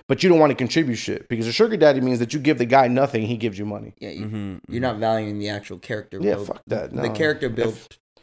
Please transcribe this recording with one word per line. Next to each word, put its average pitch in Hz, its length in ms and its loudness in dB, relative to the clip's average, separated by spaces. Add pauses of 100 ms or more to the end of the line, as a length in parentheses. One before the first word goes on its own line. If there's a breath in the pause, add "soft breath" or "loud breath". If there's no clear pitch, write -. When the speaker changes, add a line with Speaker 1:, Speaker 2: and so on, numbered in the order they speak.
Speaker 1:
but - 160 0
you 185 60 6
don't 170 100 8
wanna 147 160 6
contribute 127 400 0
shit - 340 -8
because 113 180 -2
a 117 40 -2
sugar 220 260 2
daddy 147 240 6
means 127 180 2
that 117 140 -2
you 151 60 -4
give 143 180 2
the 120 80 0
guy 131 220 6
nothing, 123 400 2
he 117 100 -2
gives 104 220 -4
you 104 60 -6
money. 107 340 -8
Speaker 2:
Yeah, 104 100 -12
you, 87 160 -10
Speaker 3:
Mm-hmm, 107 120 -8
Speaker 2:
you're 98 200 -8
Speaker 3:
mm-hmm. - 220 -10
Speaker 2:
not 123 180 -4
valuing 107 420 -2
the 104 100 -6
actual 101 280 -10
character 104 440 -10
Speaker 1:
Yeah, 196 140 0
Speaker 2:
build. 101 120 -6
Speaker 1:
fuck - 200 -10
that. 98 280 -6
Speaker 2:
The 131 140 -2
Speaker 1:
No. 110 40 -4
Speaker 2:
character 151 360 -2
build 113 260 -2
Speaker 1:
If - 140 -20 (340)